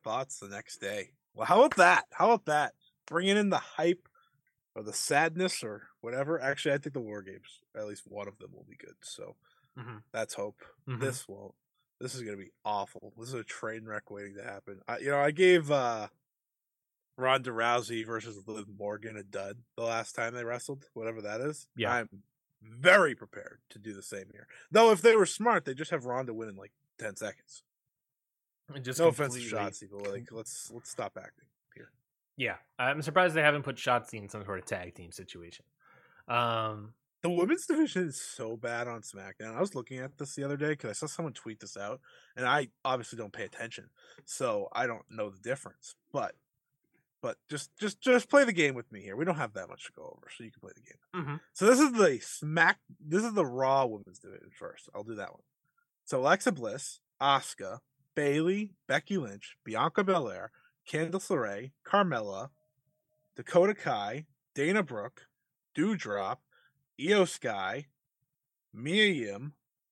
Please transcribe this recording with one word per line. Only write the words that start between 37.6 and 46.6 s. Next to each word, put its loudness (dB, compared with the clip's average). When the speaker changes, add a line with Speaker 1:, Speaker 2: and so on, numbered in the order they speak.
Speaker 1:
division 0
is -10
so -10
bad -6
on -8
SmackDown. -14
I -2
was -2
looking -10
at -12
this -12
the -8
other -6
day -2
'cause -8
I -6
saw -8
someone -8
tweet -14
this -16
out, -10
and -4
I 2
obviously -4
don't -12
pay -8
attention, -12
so -2
I 0
don't -6
know -6
the -18
difference. -8
But, -2